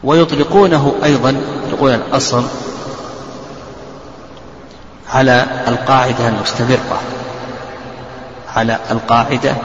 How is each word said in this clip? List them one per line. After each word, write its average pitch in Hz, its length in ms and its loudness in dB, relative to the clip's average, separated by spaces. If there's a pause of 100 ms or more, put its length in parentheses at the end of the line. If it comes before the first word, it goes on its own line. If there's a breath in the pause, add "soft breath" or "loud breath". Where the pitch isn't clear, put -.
ويطلقونه 156 1000 4
أيضاً، 139 320 4 (320)
يطلقون 135 260 2
الأصل 123 500 0 (2750)
على 131 320 4 (220)
القاعدة 123 600 2
المستمرة، 113 760 0 (1500)
على 113 240 2 (120)
القاعدة 117 720 2